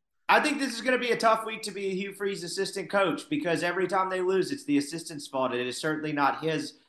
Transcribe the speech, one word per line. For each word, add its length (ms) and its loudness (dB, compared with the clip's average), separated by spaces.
I 120 8
think 180 0
this 160 -4
is 80 -8
gonna 160 2
be 140 0
a 40 4
tough 300 4
week 160 -8
to 80 -8
be 160 -6
a 80 -2
Hugh 180 -4
Freeze 300 -4
assistant 480 -4
coach 400 2
because 320 0
every 240 2
time 240 0
they 100 0
lose, 300 2
it's 140 -6
the 140 2
assistant's 500 -6
fault. 260 0
It 120 -2
is 140 -6
certainly 320 -2
not 300 2
his. 320 -2